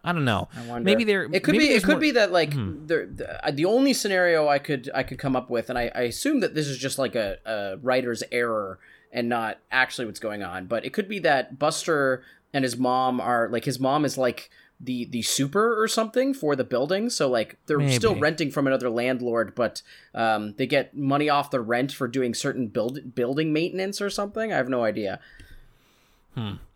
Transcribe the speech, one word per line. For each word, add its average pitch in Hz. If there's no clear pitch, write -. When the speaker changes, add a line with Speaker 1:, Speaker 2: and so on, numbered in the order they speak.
Speaker 1:
I 175
don't 156
know. 104
Speaker 2:
I 120
wonder. 120
Speaker 1:
Maybe 226
there, 196
Speaker 2:
It -
could 302
Speaker 1:
maybe 311
Speaker 2:
be, -
it 285
Speaker 1:
there's 208
Speaker 2:
could -
Speaker 1:
more -
Speaker 2:
be 302
that, 208
like, 156
Speaker 1:
Hmm. 151
Speaker 2:
the, 151
the, -
uh, 151
the 147
only 254
scenario 175
I 143
could, 139
I 131
could 127
come 131
up 120
with, 117
and 123
I, 120
I 123
assume 247
that 175
this 151
is 135
just, 135
like, 123
a, 101
a 101
writer's 120
error 110
and 120
not 113
actually 127
what's 104
going 104
on, 92
but 113
it 131
could 202
be 208
that 139
Buster 143
and 135
his 120
mom 127
are, 117
like, 113
his 127
mom 139
is, 135
like, 123
the, 123
the 120
super 208
or 220
something 247
for 147
the 131
building, 175
so, 143
like, 117
they're 147
still 127
Speaker 1:
Maybe. 113
Speaker 2:
renting 156
from 139
another 127
landlord, 117
but, 113
um, 107
they 135
get 139
money 143
off 143
the 131
rent 120
for 127
doing 123
certain 120
build-, 120
building 139
maintenance 185
or 202
something. 202
I 151
have 127
no 123
idea. 104
Speaker 1:
Hmm. 107